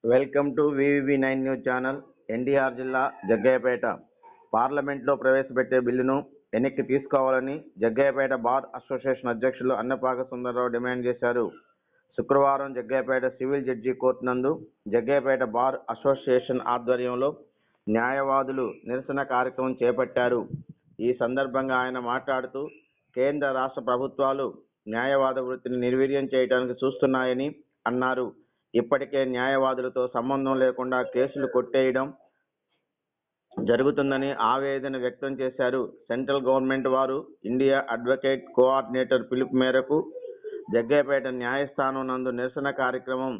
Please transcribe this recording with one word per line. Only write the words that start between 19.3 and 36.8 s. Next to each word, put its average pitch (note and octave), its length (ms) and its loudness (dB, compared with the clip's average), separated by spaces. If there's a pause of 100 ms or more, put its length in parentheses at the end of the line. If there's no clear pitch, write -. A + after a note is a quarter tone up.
కార్యక్రమం B2+ 480 -2
చేపట్టారు. B2 600 2 (560)
ఈ A#2 120 0 (120)
సందర్భంగా C3 640 -2
ఆయన B2+ 140 -6 (120)
మాట్లాడుతూ, C3 520 -4 (520)
కేంద్ర C#3+ 320 0 (140)
రాష్ట్ర C3+ 300 -6
ప్రభుత్వాలు C3+ 580 0 (460)
న్యాయవాద C3 520 2
వృత్తిని B2+ 400 -6
నిర్వీర్యం C3+ 480 0
చేయడానికి B2+ 480 2
చూస్తున్నాయని C3 680 0 (420)
అన్నారు. B2+ 360 0 (520)
ఇప్పటికే C3+ 420 0 (120)
న్యాయవాదులతో B2+ 680 0 (120)
సంబంధం C3+ 480 0
లేకుండా B2+ 360 0 (160)
కేసులు C3+ 420 0
కొట్టేయడం C3 500 2 (1600)
జరుగుతుందని C3+ 600 2 (220)
ఆవేదన C3+ 500 -2
వ్యక్తం B2+ 380 -6
చేశారు. C3 420 0 (280)
సెంట్రల్ C3 360 -2
గవర్నమెంట్ C3 480 2